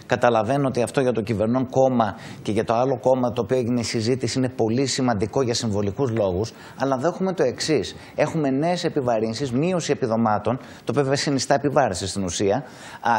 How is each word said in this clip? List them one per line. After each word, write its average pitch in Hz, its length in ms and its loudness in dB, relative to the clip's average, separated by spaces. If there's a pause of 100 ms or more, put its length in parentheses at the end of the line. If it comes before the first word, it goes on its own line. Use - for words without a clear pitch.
Καταλαβαίνω 123 640 2
ότι 120 140 0
αυτό 117 200 0
για 127 100 4
το 113 100 0
κυβερνών 113 480 0
κόμμα 127 460 2 (260)
και 120 100 -2
για 107 120 2
το 117 100 0
άλλο 127 260 0
κόμμα 127 320 2
το 117 100 -2
οποίο 127 160 0
έγινε 120 220 0
η 113 40 -2
συζήτηση 120 540 -2
είναι 127 120 0
πολύ 120 360 0
σημαντικό 123 560 0
για 120 120 0
συμβολικούς 104 580 -2
λόγους. 101 400 0 (280)
Αλλά 135 180 0
δέχομαι 180 360 -2
το 175 100 0
εξής. 127 520 -2 (200)
Έχουμε 147 340 0
νέες 165 340 0
επιβαρύνσεις, 120 680 0
μείωση 160 400 0
επιδομάτων, 113 680 2
το - 60 -16 (260)
οποίο 131 140 2
βέβαια 135 140 0
συνιστά 139 360 0
επιβάρυνση 131 540 2
στην 98 160 -4
ουσία, 95 320 2 (460)
α, 117 180 2